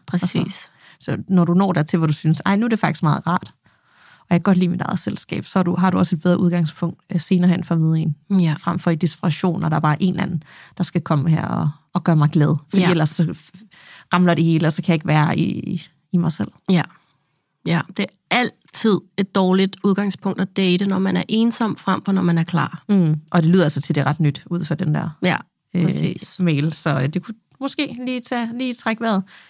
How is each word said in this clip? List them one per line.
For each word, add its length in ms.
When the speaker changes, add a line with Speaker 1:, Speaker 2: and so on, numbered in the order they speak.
Speaker 1:
Præcis. 300
Speaker 2:
Altså, 340
så 160
når 160
du 100
når 180
dertil, 260
hvor 80
du 60
synes, 340
"Ej, 100
nu 80
er 60
det 80
faktisk 240
meget 240
rart, 260
og 100
jeg 80
kan 40
godt 160
lide 100
mit 120
eget 180
selskab," 480
så 120
er 40
du, 140
har 140
du 80
også 180
et 60
bedre 180
udgangspunkt, 600
øh, 80
senere 300
hen 140
for 100
at 60
møde 200
en, 160
Speaker 1:
Ja. 180
Speaker 2:
frem 200
for 120
i 40
desperation, 680
når 80
der 80
er 40
bare 220
en 120
eller 80
anden, 200
der 60
skal 160
komme 300
her 160
og, 240
og 120
gøre 120
mig 140
glad. 260
Fordi 120
Speaker 1:
Ja. 80
Speaker 2:
ellers 200
så 120
f-, 400
ramler 200
det 100
hele, 220
og 60
så 100
kan 60
jeg 60
ikke 120
være 320
i, 440
i 40
mig 160
selv. 160
Speaker 1:
Ja. 120
Ja, 140
det 100
er 60
altid 640
et 180
dårligt 500
udgangspunkt 560
at 160
date, 300
når 120
man 180
er 120
ensom, 480
frem 280
for 80
når 100
man 160
er 60
klar. 440
Speaker 2:
Mm. 280
Og 120
det 80
lyder 140
altså 160
til, 140
det 60
er 60
ret 140
nyt, 260
ud 180
fra 100
den 200
der, 160
Speaker 1:
Ja, 140
Speaker 2:
øh, 100
Speaker 1:
præcis. 560
Speaker 2:
mail. 320
Så, 280
øh, 80
det 160
kunne 100
måske 460
lige 140
tage, 380
lige 160
trække 280
vejret. 200